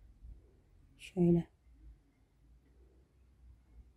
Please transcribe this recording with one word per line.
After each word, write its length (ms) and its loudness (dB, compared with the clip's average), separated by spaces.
Şöyle. 480 6